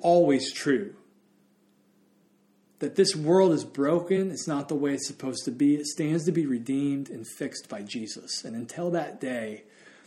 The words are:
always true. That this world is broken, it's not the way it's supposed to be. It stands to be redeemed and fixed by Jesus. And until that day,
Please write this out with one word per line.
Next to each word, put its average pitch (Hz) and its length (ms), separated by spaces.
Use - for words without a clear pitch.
always 165 500
true. 117 420
That 147 160
this 190 200
world 170 360
is 147 120
broken, 175 680
it's - 160
not 147 220
the 160 60
way 143 180
it's 127 140
supposed - 400
to 135 40
be. 143 260
It 147 100
stands 160 400
to 175 60
be 156 120
redeemed 135 640
and 113 180
fixed - 440
by 104 120
Jesus. - 640
And 113 100
until 139 360
that 170 280
day, 113 460